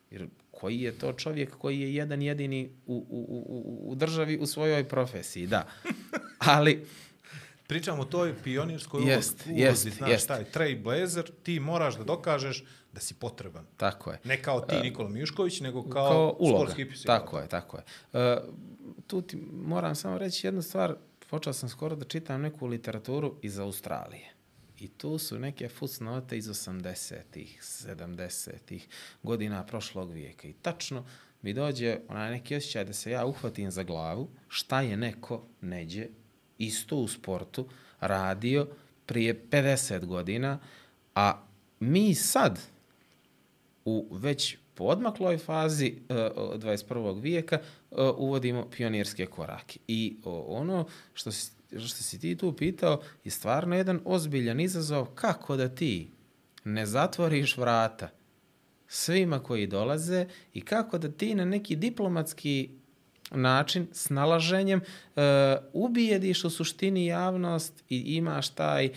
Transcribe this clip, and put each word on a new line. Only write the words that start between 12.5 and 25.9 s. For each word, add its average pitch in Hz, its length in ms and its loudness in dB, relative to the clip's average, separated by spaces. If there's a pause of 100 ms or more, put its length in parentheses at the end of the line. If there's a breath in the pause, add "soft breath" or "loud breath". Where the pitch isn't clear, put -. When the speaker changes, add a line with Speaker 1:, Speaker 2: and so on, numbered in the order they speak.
Speaker 2:
da - 80 -16
si - 140 -6
potreban. 90 520 -12 (100)
Speaker 1:
Tako - 340 0
je. 78 140 -10
Speaker 2:
Ne 131 180 0
kao - 180 0
ti, - 160 -2
Speaker 1:
E, - 60 2
Speaker 2:
Nikola 120 260 -4
Mijušković, 156 520 -2
nego 127 220 -6
kao 139 260 2
Speaker 1:
kao 160 300 6
uloga. 147 200 8
Speaker 2:
sportski 135 320 0
psiholog. 117 300 4
Speaker 1:
Tako - 180 -6
je, 73 100 -6
tako - 280 -6
je. - 60 -14 (300 loud breath)
E, 123 260 4 (680)
tu 185 160 -4
ti - 140 -12 (160)
moram 165 420 -2
samo 185 240 -4
reći 190 280 -4
jednu 190 160 0
stvar, 175 320 0 (360)
počeo 156 220 -4
sam 127 160 -6
skoro 156 280 -6
da 143 80 -10
čitam 143 360 -6
neku 151 260 -4
literaturu 123 760 -4
iz 98 160 -6
Australije. - 760 -8 (440)
I 98 100 -14
tu 151 300 -6
su 110 200 -6
neke 131 300 -6
fusnote 120 720 -8